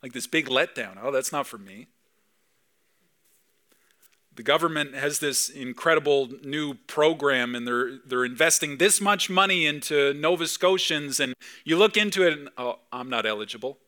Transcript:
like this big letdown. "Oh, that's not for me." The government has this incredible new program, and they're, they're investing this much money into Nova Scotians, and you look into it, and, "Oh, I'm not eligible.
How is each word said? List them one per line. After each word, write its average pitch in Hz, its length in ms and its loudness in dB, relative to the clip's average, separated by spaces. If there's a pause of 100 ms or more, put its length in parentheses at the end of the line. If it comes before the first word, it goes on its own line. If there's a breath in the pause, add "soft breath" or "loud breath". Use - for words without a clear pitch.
like 127 80 -12
this 120 160 -8
big 160 200 0
letdown. 127 540 -2
"Oh, 127 100 -4
that's 131 200 0
not 147 160 -4
for 120 100 -14
me." 101 300 -18 (2500 soft breath)
The 123 80 -14
government 151 520 0
has 143 240 -2
this 143 300 -2
incredible 139 800 0 (140)
new 143 300 -6
program, 143 840 0
and 120 100 -6
they're, 123 400 -2
they're 123 200 -2
investing 147 520 0
this 196 240 4
much 202 280 0
money 185 360 2
into 147 480 0
Nova 160 320 0
Scotians, 156 760 0
and 131 140 -2 (300 loud breath)
you 160 140 2
look 208 180 4
into 202 320 4
it, 156 100 2
and, 143 200 -16
"Oh, 123 220 -4 (120)
I'm 127 180 -8
not 117 160 0
eligible. 110 600 -4